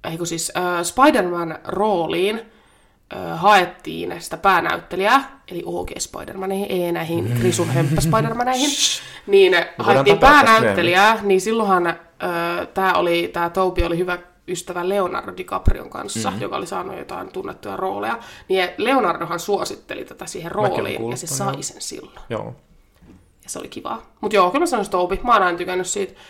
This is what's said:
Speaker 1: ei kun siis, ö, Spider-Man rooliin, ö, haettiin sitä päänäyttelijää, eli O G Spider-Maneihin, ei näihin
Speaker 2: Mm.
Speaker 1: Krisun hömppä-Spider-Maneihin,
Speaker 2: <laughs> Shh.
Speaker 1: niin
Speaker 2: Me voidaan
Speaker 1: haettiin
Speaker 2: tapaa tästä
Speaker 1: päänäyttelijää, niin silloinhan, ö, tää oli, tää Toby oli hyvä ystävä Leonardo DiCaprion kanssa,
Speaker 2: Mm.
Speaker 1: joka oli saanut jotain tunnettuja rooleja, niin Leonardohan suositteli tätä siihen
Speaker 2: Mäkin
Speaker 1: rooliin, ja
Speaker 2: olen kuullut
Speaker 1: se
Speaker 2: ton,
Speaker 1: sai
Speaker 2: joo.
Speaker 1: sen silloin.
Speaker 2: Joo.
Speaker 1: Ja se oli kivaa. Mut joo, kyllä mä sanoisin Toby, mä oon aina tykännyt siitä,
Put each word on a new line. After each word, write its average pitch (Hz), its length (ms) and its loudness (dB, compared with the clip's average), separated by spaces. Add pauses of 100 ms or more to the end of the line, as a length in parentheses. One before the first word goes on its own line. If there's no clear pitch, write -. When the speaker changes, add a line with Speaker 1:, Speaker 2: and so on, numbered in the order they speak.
(120)
Speaker 1:
ei 165 60 -8
kun 175 100 -6
siis, 165 280 -6
ö, 180 280 -2
Spider-Man 175 840 2
rooliin, 190 720 0 (720)
ö, 170 220 -8
haettiin 175 840 0
sitä 165 180 -10
päänäyttelijää, 185 1080 0
eli 170 180 -10
O 175 200 -6
G - 40 -12 (100)
Spider-Maneihin, 190 720 -6
ei 175 220 0
näihin 165 400 -2
Speaker 2:
Mm. 120 80 0
Speaker 1:
Krisun 175 300 2
hömppä-Spider-Maneihin, 226 1040 2
Speaker 2:
<laughs> - 0 -
Shh. - 260 -2 (260)
Speaker 1:
niin 196 240 8
Speaker 2:
Me 175 60 4 (200)
voidaan - 80 -4 (100)
Speaker 1:
haettiin - 240 6
Speaker 2:
tapaa 269 120 10 (120)
tästä 226 100 6
Speaker 1:
päänäyttelijää, 202 680 4
niin 190 180 2
silloinhan, 196 460 2
ö, 170 80 -2 (760)
tää 190 200 0
oli, 175 400 2
tää 175 160 -2
Toby 175 340 0
oli 170 140 -2
hyvä 180 200 -2 (300)
ystävä 180 420 -6
Leonardo - 480 -4
DiCaprion - 520 0
kanssa, - 420 -6
Speaker 2:
Mm. - 100 -8
Speaker 1:
joka - 140 -6
oli 190 120 -6
saanut 185 300 -10
jotain 180 340 -12
tunnettuja 196 460 -12
rooleja, 190 420 -6 (300)
niin 185 280 2
Leonardohan 175 600 0
suositteli - 680 -6
tätä - 200 -16
siihen 170 240 -12
Speaker 2:
Mäkin 170 60 -10
Speaker 1:
rooliin, 202 220 0
ja - 120 -2
Speaker 2:
olen - 80 -6
kuullut 120 220 -6
Speaker 1:
se 170 80 -12
Speaker 2:
ton, 135 100 -6
Speaker 1:
sai 196 160 -4
Speaker 2:
joo. 139 100 -10
Speaker 1:
sen - 180 -12
silloin. - 340 -14 (140)
Speaker 2:
Joo. 110 260 -8 (880)
Speaker 1:
Ja - 60 -20
se - 100 -10
oli - 80 -12
kivaa. - 340 -10 (200)
Mut 208 120 -2
joo, 180 180 6
kyllä 294 120 0
mä - 40 2
sanoisin 202 240 -2
Toby, 180 320 0
mä 240 100 4
oon 196 100 6
aina 175 140 0
tykännyt 180 300 -4
siitä, 196 260 -6 (160)